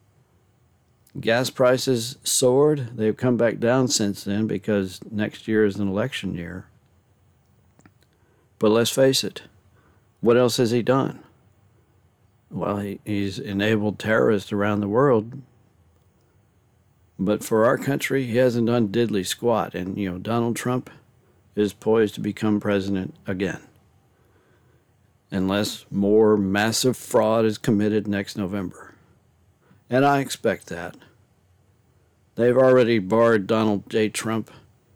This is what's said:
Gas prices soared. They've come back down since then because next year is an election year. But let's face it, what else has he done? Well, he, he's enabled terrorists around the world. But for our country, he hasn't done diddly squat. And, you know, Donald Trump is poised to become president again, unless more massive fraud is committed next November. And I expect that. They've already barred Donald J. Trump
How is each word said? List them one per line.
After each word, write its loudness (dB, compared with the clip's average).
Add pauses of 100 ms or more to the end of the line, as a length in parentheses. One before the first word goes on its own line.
(1200)
Gas 0
prices 0
soared. 0
They've 0
come 0
back 0
down 2
since -2
then -4
because -4 (100)
next -6
year 2
is -2
an -2
election -6
year. -12 (1900)
But 2
let's 2
face 2
it, -10 (800)
what 4
else 2
has 2
he 0
done? 0 (1300)
Well, -4
he, -8
he's -4
enabled 0
terrorists 0
around 0
the -2
world. 0 (1800)
But -2
for 2
our 2
country, -4
he -4
hasn't 2
done 0
diddly -2
squat. -2
And, -6
you -4
know, -8
Donald -2
Trump -4 (640)
is 0
poised 0
to -12
become -2
president -2 (120)
again, -6 (1700)
unless -2
more 4
massive 0
fraud 0
is 0
committed 0
next -4
November. -8 (960)
And 2
I 4
expect -4
that. -12 (1400)
They've 2
already 6
barred 2
Donald 0
J. 0
Trump -6 (460)